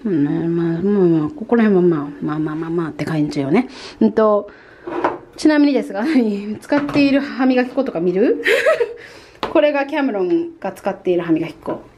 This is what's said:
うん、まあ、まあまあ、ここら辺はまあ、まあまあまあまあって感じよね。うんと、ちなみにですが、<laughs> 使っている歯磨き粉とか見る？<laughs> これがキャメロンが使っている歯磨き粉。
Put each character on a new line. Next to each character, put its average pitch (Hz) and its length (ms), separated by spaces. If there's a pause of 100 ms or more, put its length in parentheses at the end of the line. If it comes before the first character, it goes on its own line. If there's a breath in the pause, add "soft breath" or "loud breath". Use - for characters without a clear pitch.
う 226 60
ん、 151 160
ま 147 60
あ、 165 480
ま - 0
あ - 20
ま 180 460
あ、 - 20
こ - 160
こ 240 100
ら 233 80
辺 185 260
は 160 80
ま 143 100
あ、 - 20 (120)
ま 156 140
あ 156 40
ま 156 120
あ 151 40
ま 165 120
あ - 20
ま 170 180
あ - 20
っ - 20
て 151 140
感 151 240
じ 147 100
よ 135 120
ね。 240 180 (320 loud breath)
う 220 60
ん 208 40
と、 214 380 (880 loud breath)
ち - 100
な 302 120
み 285 80
に 285 60
で 226 100
す 196 100
が、 202 100
<laughs> 214 560
使 - 160
っ 285 60
て 285 260
い 277 40
る 277 100
歯 262 240
磨 254 180
き 247 80
粉 269 140
と - 80
か 165 80
見 175 100
る？ 233 360
<laughs> - 1000
こ 320 120
れ 294 100
が 277 140
キ 294 120
ャ 285 60
メ 254 100
ロ 196 100
ン 170 360
が 190 140
使 - 160
っ 190 60
て - 160
い 175 40
る 170 80
歯 165 80
磨 156 160
き - 80
粉。 - 260 (160)